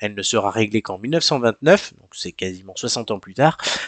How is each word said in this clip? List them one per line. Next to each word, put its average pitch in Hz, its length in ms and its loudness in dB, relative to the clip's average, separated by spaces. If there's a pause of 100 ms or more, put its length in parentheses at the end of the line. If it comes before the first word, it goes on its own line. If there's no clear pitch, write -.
Elle 104 140 -4
ne 101 80 -6
sera 101 280 2
réglée 107 320 2
qu'en 95 160 -8
mille 113 140 -4
neuf 165 100 2
cent - 160 2
vingt-neuf, 131 640 2
donc - 140 -20
c'est - 180 -10
quasiment 95 420 -8
soixante 117 380 -4
ans 101 80 -2
plus 95 140 -20
tard, 147 240 4 (300)